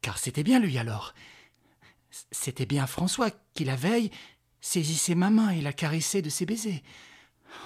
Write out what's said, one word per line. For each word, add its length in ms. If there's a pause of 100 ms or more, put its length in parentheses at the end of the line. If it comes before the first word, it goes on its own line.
Car 160
c'était 260
bien 160
lui 180
alors. 360 (1160)
C'était 340
bien 220
François 440 (220)
qui, 120
la 100
veille, 360 (500)
saisissait 520
ma 160
main 200
et 120
la 120
caressait 480
de 80
ses 160
baisers. 380 (840)